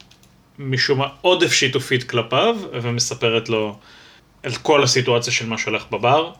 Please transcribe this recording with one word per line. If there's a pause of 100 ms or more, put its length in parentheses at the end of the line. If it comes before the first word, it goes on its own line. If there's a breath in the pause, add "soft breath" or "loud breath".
(580)
משום
מה (120)
עודף
שיתופית
כלפיו, (160)
ומספרת
לו (640 loud breath)
על
כל
הסיטואציה
של
מה
שהולך
בבר.